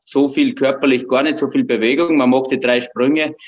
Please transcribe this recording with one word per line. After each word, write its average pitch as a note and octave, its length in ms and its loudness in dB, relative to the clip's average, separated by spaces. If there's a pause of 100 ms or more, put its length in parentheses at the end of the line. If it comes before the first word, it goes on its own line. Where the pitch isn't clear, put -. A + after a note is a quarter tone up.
so C#3 220 0
viel C3+ 260 0
körperlich, C3+ 540 0
gar B2+ 160 0
nicht D3+ 140 -2
so C3+ 120 -2
viel C3+ 140 0
Bewegung, C#3 540 0
man B2+ 120 4
macht C3 220 0
die B2+ 80 -2
drei B2 220 0
Sprünge, D3+ 520 -2 (140)